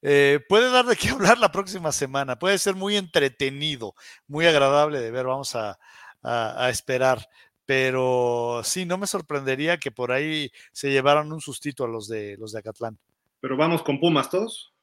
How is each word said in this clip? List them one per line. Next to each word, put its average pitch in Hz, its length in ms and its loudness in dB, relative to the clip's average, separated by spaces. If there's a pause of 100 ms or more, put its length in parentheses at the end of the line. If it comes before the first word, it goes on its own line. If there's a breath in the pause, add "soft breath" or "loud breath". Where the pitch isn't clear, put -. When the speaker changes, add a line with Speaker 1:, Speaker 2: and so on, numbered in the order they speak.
Speaker 1:
eh, 143 380 6 (100)
puede 233 220 4
dar 254 140 4
de 247 100 2
qué - 140 -2
<laughs> 233 260 4
hablar - 20 -12
la 214 140 2
próxima 190 400 -4
semana, 135 480 -4
puede 190 180 2
ser 190 180 0
muy 196 220 -4
entretenido, 139 960 -2 (340 loud breath)
muy 151 200 0
agradable 147 520 4
de 113 120 -4
ver, 127 160 -4
vamos 131 280 -4
a, 107 220 -6 (460 loud breath)
a, 117 420 -4
a 127 40 2
esperar, 127 580 0 (380 soft breath)
pero 127 1000 0
sí, 185 200 -4
no 175 120 -4
me 196 100 -6
sorprendería 147 720 -2
que 135 120 -6
por 123 200 -4
ahí 147 400 -4 (220 loud breath)
se 139 180 -4
llevaran 143 400 4
un 160 80 -10
sustito 139 460 -8
a - 20 -4
los 113 220 -8
de, 104 280 -8
los 110 140 -14
de 110 80 -8
Acatlán. 110 400 -10 (400)
Speaker 2:
¿Pero 131 160 -6
vamos 160 280 2
con 139 180 -2
Pumas 165 280 2
todos? 214 540 -6